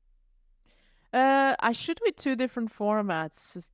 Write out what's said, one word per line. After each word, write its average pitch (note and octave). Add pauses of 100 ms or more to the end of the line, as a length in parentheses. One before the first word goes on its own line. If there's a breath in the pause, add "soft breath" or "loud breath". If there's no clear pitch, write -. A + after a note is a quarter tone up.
(1120 soft breath)
Uh, C4+
I A#3+
shoot -
with F#4
two C4
different A#3+
formats. G3+
S-, -